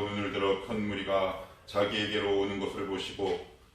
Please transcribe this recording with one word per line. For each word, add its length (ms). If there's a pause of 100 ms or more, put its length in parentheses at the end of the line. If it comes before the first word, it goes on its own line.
눈을 320
들어 340
큰 220
무리가 560 (220)
자기에게로 760
오는 200
것을 260
보시고 580 (300)